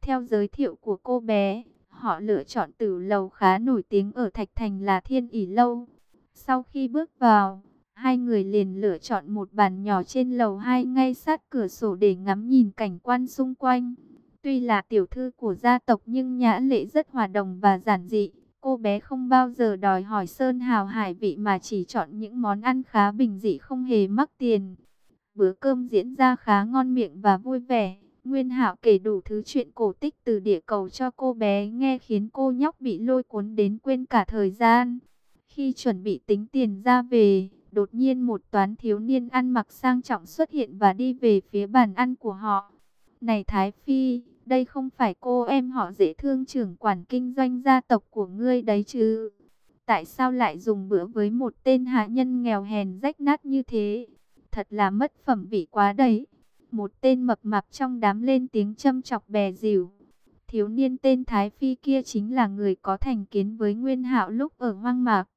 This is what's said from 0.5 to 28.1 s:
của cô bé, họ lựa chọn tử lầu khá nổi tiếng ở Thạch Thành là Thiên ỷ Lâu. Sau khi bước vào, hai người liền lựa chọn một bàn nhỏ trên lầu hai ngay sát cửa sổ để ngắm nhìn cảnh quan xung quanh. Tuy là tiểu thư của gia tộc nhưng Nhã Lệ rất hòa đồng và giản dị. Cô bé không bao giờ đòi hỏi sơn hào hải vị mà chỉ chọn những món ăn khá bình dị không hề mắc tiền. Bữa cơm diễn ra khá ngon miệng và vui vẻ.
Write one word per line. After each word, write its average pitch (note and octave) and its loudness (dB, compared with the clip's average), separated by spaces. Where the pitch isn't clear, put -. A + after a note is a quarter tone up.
của G3+ -6
cô B3 -2
bé, G#3+ 0
họ F#3 -4
lựa G3+ -2
chọn F#3+ -6
tử G3 -2
lầu F#3+ -2
khá F#3+ 2
nổi A#3 0
tiếng G3+ 0
ở A#3 -4
Thạch G#3+ -6
Thành G3+ -4
là G3 0
Thiên B3 -4
ỷ A3 -4
Lâu. A#3+ 0
Sau B3+ -4
khi C4 -6
bước D4+ -2
vào, G3+ 4
hai B3+ 0
người A#3+ 0
liền F#3+ -2
lựa G3 0
chọn F#3 -6
một G3+ -8
bàn G3 2
nhỏ G3+ 0
trên B3+ -2
lầu G#3+ 0
hai B3 0
ngay C4 2
sát D#4 -4
cửa A#3 -2
sổ G3+ -4
để F#3+ 4
ngắm G3 -4
nhìn B3 6
cảnh F#3+ -6
quan B3 -2
xung C4 -4
quanh. B3 0
Tuy C#4 -2
là A#3 0
tiểu G3 0
thư B3+ -8
của G#3+ -4
gia B3 2
tộc A3+ 0
nhưng B3+ -4
Nhã A3+ 2
Lệ B3+ 0
rất D4+ -2
hòa A#3 -2
đồng F#3+ -4
và G3 4
giản F#3 -2
dị. G#3 -2
Cô C4+ -2
bé G#3 -2
không B3+ -8
bao B3+ 6
giờ A#3 0
đòi F#3+ 0
hỏi G3+ -4
sơn B3+ -2
hào A#3+ 0
hải G3+ -4
vị F#3 -4
mà G3+ -2
chỉ F#3+ -6
chọn F3+ -6
những A3 -8
món G#3 0
ăn B3+ 0
khá G#3 2
bình G#3+ -2
dị G3 -2
không B3+ -6
hề A3+ 2
mắc A3+ 0
tiền. G3+ 0
Bữa F#3+ 2
cơm B3+ -2
diễn A#3+ -2
ra B3+ 4
khá G3+ 2
ngon B3+ 0
miệng F#3+ -2
và G3 4
vui B3+ -4
vẻ. A3+ -2